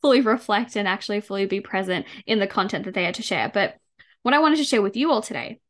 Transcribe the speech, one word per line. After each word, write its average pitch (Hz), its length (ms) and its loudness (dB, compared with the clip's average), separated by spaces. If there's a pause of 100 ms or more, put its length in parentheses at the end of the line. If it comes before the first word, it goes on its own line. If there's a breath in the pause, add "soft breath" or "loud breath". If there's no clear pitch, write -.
fully 277 180 6
reflect 226 540 0
and 208 120 0
actually 202 340 -2
fully 196 260 -4
be 196 140 -2
present 185 440 -4 (220 loud breath)
in 226 100 2
the 196 100 0
content 190 380 -2
that 185 80 -10
they 180 120 -2
had 180 100 -2
to 226 80 -8
share. 131 280 -2
But - 260 -2 (440 soft breath)
what 254 140 2
I 294 40 6
wanted 311 180 4
to 302 60 0
share 233 200 2
with 202 120 -2
you 294 160 2
all 220 120 2
today 143 360 -10 (100)